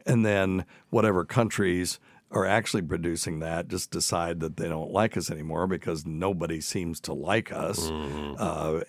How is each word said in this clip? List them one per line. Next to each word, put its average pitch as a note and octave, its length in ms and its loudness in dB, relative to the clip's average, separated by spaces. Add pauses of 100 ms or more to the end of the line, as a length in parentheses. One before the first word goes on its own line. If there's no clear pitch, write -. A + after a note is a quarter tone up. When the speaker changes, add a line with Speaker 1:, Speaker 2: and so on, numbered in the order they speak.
Speaker 1:
and A#2 180 6
then F#2+ 400 4 (260)
whatever G#2 340 4
countries F#2 720 2 (320)
are G2 160 2
actually G#2 360 2
producing E2 580 -2
that E2 260 -4
just - 240 -6
decide E2+ 480 -2
that D#2+ 180 -4
they E2+ 120 -2
don't D#2+ 240 -4
like G#2+ 240 4
us E2+ 160 -2
anymore D#2+ 340 -2
because E2 400 -2
nobody E2 540 -2
seems E2+ 400 -4
to - 120 -8
like F2 400 0
us, D#2+ 380 -2
Speaker 2:
Mm-hmm. D2 480 -4
Speaker 1:
uh, D#2+ 500 0